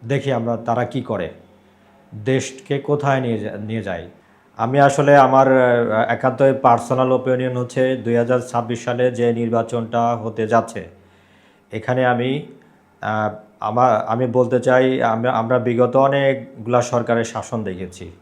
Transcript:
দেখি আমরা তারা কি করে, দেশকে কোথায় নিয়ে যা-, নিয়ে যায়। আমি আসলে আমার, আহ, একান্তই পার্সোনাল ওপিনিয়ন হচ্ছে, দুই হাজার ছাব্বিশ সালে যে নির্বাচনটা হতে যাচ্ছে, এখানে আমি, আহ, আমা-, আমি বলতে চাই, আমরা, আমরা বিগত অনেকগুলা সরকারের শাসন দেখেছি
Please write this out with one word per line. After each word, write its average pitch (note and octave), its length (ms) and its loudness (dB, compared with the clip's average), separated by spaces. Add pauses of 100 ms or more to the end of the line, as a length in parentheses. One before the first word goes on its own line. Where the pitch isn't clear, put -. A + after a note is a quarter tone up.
দেখি C3+ 260 -2
আমরা A#2 260 -2
তারা A#2+ 280 -2
কি B2 160 -6
করে, F#2 280 -6 (960)
দেশকে C3+ 540 -4
কোথায় C#3 420 0
নিয়ে A#2 180 -4
যা-, G#2 180 -8
নিয়ে G#2+ 260 -6
যায়। F2 260 -8 (480)
আমি B2 220 0
আসলে C#3 360 6
আমার, C3+ 320 6
আহ, A#2+ 640 2
একান্তই B2+ 420 2
পার্সোনাল B2+ 580 2
ওপিনিয়ন B2+ 460 0
হচ্ছে, B2+ 400 -2
দুই A#2 200 -2
হাজার A#2+ 220 2
ছাব্বিশ A#2 460 -6
সালে B2 260 0
যে A#2 220 0
নির্বাচনটা A#2 840 -2
হতে A2 320 -6
যাচ্ছে, A2 400 0 (840)
এখানে B2+ 340 -2
আমি, B2 400 -2 (560)
আহ, G#2+ 340 -4 (240)
আমা-, A2+ 480 2
আমি A#2+ 200 -2
বলতে B2 320 2
চাই, C3 440 2
আমরা, A#2 280 0
আমরা A#2 280 0
বিগত A#2+ 360 0
অনেকগুলা C3+ 880 0
সরকারের A#2 420 -2
শাসন A2+ 400 -8
দেখেছি F2+ 480 -12 (100)